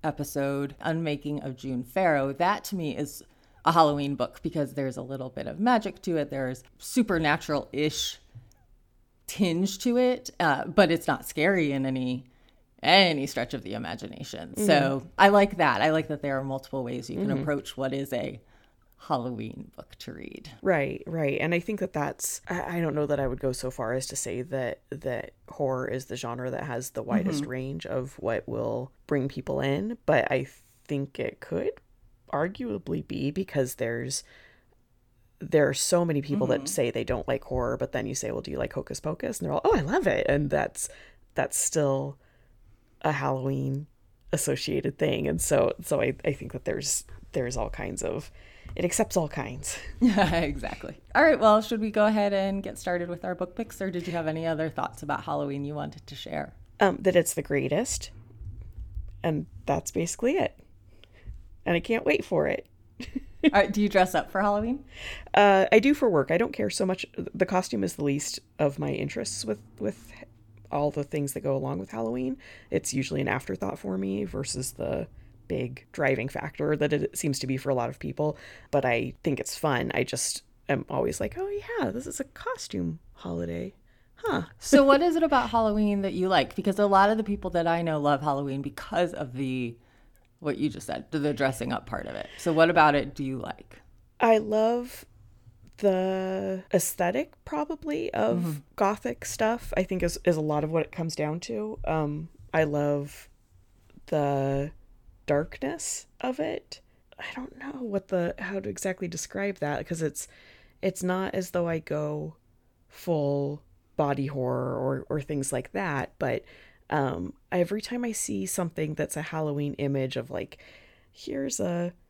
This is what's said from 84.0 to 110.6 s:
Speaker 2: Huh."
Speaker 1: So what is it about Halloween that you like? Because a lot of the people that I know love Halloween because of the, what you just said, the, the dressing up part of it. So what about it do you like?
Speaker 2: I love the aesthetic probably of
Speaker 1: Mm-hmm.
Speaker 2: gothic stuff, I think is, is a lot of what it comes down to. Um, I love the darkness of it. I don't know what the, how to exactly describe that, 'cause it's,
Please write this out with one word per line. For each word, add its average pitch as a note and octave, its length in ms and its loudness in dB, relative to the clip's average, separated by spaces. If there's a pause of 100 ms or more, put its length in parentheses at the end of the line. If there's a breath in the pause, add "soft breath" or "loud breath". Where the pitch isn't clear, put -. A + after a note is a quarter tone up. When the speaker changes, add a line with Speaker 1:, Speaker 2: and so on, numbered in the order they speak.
Speaker 2:
Huh." F#4+ 280 -2 (160)
Speaker 1:
So C#4+ 240 8
what C#4 180 8
is E4+ 140 4
it D#4+ 80 4
about B3+ 280 2
Halloween G#3+ 500 2
that G3 120 -2
you F#3 140 0
like? E3+ 280 4
Because G3 240 0
a G#3 80 8
lot G3 220 8
of A3 80 4
the A3 60 -2
people G3+ 280 -4
that E3+ 160 2
I E3+ 140 2
know D#3+ 180 0
love C#3+ 220 4
Halloween C#3 400 0
because E3+ 520 -2
of B2+ 240 -8
the, B2+ 400 -2 (640 soft breath)
what D3 180 -4
you D3+ 120 0
just - 180 -8
said, C2 240 -6
the, D#3 80 -2
the D3 140 0
dressing B2+ 380 0
up - 140 -4
part - 220 -6
of A#1+ 80 -8
it. G#1 120 -8 (100)
So - 140 0
what D#3+ 180 8
about D#3 260 8
it C#3+ 200 0
do D3 80 -6
you C3 140 -4
like? - 440 -12 (380)
Speaker 2:
I A3+ 200 8
love A3 640 0 (720)
the F#3+ 840 0 (100)
aesthetic F#3+ 600 0 (120)
probably D4+ 680 -4
of A#2 260 2
Speaker 1:
Mm-hmm. E3 120 -2 (240)
Speaker 2:
gothic - 480 -2
stuff, - 540 -2
I F#3 60 2
think F3+ 200 -2
is, F3 220 -2
is F3 100 6
a D#3 60 0
lot D3+ 240 0
of D#3 60 -4
what D#3+ 120 2
it - 80 -6
comes E3 240 -4
down D#3 260 -2
to. G#3+ 440 -6
Um, D#3 440 -2 (240)
I D#3+ 120 4
love D3 640 -2 (760)
the C#3+ 640 0 (560)
darkness F3+ 800 -2 (140)
of B3+ 180 -4
it. - 420 -6 (380)
I - 60 -10 (100)
don't B3+ 240 -12
know C4+ 240 -12
what G3+ 240 -4
the, F3 320 0
how F#3+ 200 -6
to G3 100 -6
exactly F#3 380 -4
describe F#3+ 500 -6
that, - 280 -2
'cause E3 160 -4
it's, D3+ 260 -4 (540 soft breath)